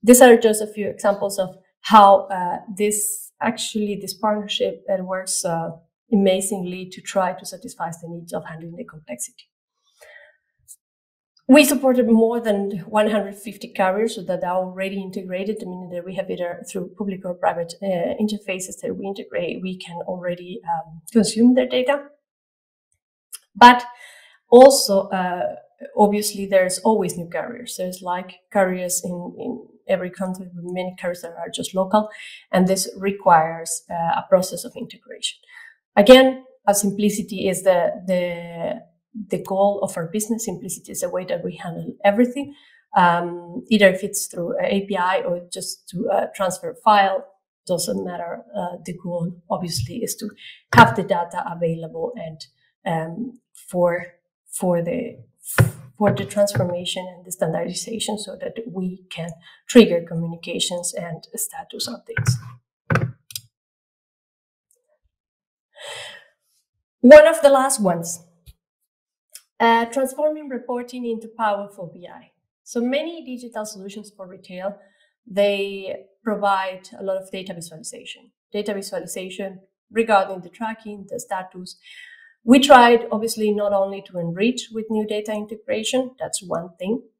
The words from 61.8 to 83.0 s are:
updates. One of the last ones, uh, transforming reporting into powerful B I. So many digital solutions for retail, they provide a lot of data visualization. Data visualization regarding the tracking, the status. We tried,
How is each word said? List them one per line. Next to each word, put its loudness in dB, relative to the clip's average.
updates. -6
One 12
of 2
the 8
last 2
ones, -2
uh, 4
transforming -4
reporting -8
into -8
powerful -4
B -20
I. -20
So -6
many -4
digital -12
solutions -16
for -18
retail, -12
they -4
provide -4
a -14
lot -4
of -14
data -10
visualization. -18
Data -4
visualization -10
regarding 0
the -18
tracking, -12
the -10
status. -12
We 8
tried, 8